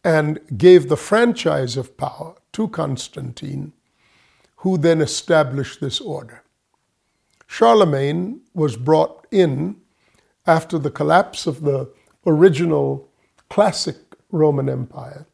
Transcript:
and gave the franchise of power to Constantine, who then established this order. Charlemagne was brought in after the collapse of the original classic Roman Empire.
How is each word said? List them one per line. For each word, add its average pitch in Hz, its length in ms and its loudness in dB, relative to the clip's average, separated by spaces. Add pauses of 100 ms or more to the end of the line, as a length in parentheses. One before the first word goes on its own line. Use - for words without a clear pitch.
and 156 380 0 (180)
gave 175 300 8
the 143 100 0
franchise 151 760 -2
of 127 220 -8
power - 380 -10 (180)
to 214 160 -4
Constantine, 139 1040 -10 (840)
who 185 200 -2
then 160 240 2
established 139 800 -2
this 139 180 -6
order. 143 440 -12 (1040)
Charlemagne 180 920 0 (140)
was 147 240 -2
brought 156 520 0
in 175 460 0 (720)
after 165 320 2
the 143 140 -4
collapse 165 560 0
of 147 140 -6
the 135 280 -4 (360)
original 151 840 2 (400)
classic - 480 -2 (340)
Roman 143 380 2
Empire. - 640 -10